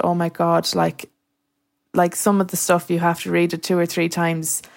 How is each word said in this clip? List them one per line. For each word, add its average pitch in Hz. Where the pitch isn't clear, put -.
Oh 175
my 170
God, 170
like, 165
like, 175
some 202
of 185
the 180
stuff 175
you 170
have 170
to 180
read 175
it 160
two 180
or 170
three 170
times 165